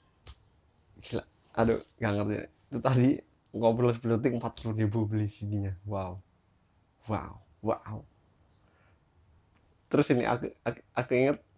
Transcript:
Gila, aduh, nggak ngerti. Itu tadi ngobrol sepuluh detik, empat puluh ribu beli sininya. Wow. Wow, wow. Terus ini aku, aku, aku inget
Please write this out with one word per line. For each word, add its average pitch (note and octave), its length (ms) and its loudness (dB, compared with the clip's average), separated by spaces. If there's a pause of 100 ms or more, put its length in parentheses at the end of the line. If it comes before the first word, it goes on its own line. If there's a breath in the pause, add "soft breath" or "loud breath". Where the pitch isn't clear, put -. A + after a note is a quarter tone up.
(1040)
Gila, - 200 -6 (320)
aduh, A2+ 280 2 (160)
nggak A2 160 0
ngerti. G#2 200 -2 (360)
Itu C3+ 80 -4
tadi B2 300 4 (420)
ngobrol A2+ 400 2
sepuluh A2+ 320 0
detik, B2 160 2
empat A2+ 240 -6
puluh A2 160 -2
ribu G#2+ 320 0
beli G#2+ 160 0
sininya. G#2 560 -4
Wow. G2 400 -8 (880)
Wow, F2+ 320 -6 (240)
wow. - 400 -4 (1800)
Terus C#3+ 240 4
ini B2 80 2
aku, A#2+ 400 -2
aku, A#2+ 180 -4 (140)
aku B2+ 240 -2
inget C3+ 200 4 (200)